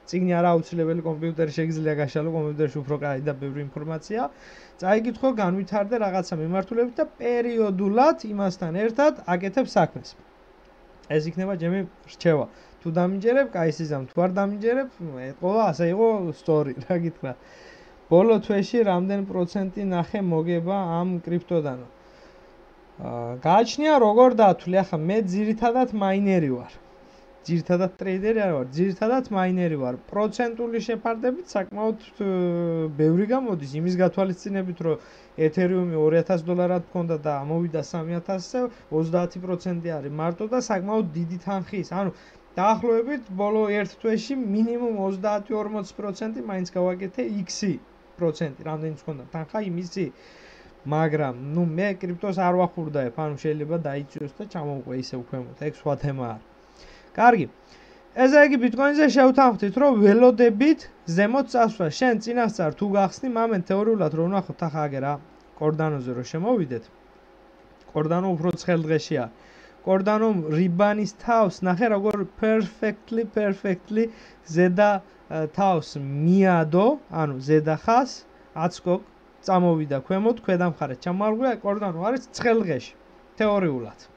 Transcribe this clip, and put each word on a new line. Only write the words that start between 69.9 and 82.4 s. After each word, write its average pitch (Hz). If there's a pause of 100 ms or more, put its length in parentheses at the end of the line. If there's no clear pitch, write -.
რიბანის 185
თავს, 226
ნახე, 185
როგორ 208 (160)
perfectly, 220
perfectly 208 (380)
ზედა, 180 (320)
ე, 156
თავს 185
მიადო, 165 (220)
ანუ 156
ზედა 151
ხაზს, 254 (280)
აცკო, 170 (480)
წამოვიდა 165
ქვემოთ, 214
ქვედა 180
მხარე 135
ჩამოარღვია, 214
კორდანო 202
არის 247
ცხელ 226